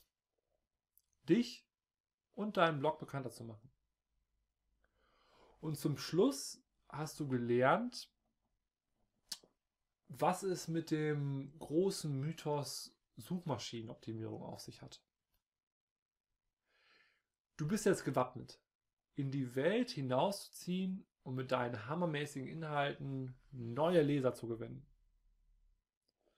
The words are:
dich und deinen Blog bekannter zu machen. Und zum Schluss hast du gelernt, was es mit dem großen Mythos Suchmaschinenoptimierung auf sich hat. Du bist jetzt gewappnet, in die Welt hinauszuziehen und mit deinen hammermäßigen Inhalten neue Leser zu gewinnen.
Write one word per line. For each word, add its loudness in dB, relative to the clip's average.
dich 2
und -6
deinen 4
Blog 2
bekannter -8
zu -12
machen. -16
Und -4
zum 0
Schluss 2
hast -8
du -2
gelernt, 2
was 0
es -2
mit -2
dem 0
großen 0
Mythos -4
Suchmaschinenoptimierung -6
auf -10
sich -16
hat. -18
Du -2
bist 0
jetzt 4
gewappnet, -2
in -2
die -2
Welt 2
hinauszuziehen 0
und -6
mit -4
deinen 0
hammermäßigen -2
Inhalten -2
neue 4
Leser 4
zu -8
gewinnen. -8